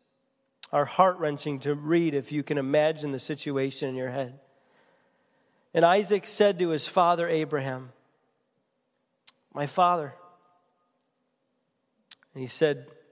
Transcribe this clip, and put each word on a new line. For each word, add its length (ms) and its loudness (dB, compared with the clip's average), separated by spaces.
are 140 0
heart-wrenching 760 0
to 140 -2
read 380 0
if 180 -4
you 120 -2
can 140 -2
imagine 540 0
the 80 -6
situation 680 -4
in 60 -6
your 140 -4
head. 300 -8
And 120 4
Isaac 400 2
said 340 2
to 100 0
his 180 -2
father 400 2
Abraham, 640 -4
"My 140 -4
father." 480 2
And 80 -12
he 60 -8
said, 420 0